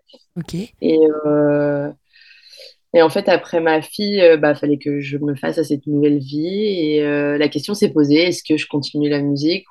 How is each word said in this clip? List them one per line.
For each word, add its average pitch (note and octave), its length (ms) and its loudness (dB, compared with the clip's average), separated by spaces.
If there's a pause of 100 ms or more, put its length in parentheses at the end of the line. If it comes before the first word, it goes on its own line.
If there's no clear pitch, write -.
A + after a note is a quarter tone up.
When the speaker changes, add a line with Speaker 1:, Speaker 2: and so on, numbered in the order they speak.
(380)
Speaker 1:
Ok. E3+ 180 -10 (260)
Speaker 2:
Et, D#3+ 160 2 (280)
euh... D3 640 0 (1000)
Et E3+ 80 6
en D#3+ 80 6
fait, G3+ 200 -2
après E3+ 320 0
ma D#3+ 200 0
fille, G3+ 400 -4
euh, E3 160 8
bah, D3 180 2
fallait D3 240 -2
que C#3+ 220 -6
je C#3 160 -8
me D3 180 -4
fasse D#3 220 -6
à D#3+ 60 0
cette C#3+ 240 -6
nouvelle D3 320 2
vie. D#3+ 460 -4 (320)
Et, D3 60 2
euh, D3 340 -2
la D3 120 2
question D3+ 240 -6
s'est G3+ 180 0
posée, D3+ 380 4
est-ce E3+ 140 -6
que D3+ 140 0
je D3 100 -8
continue D3 420 -4
la C#3+ 120 0
musique D3 500 -2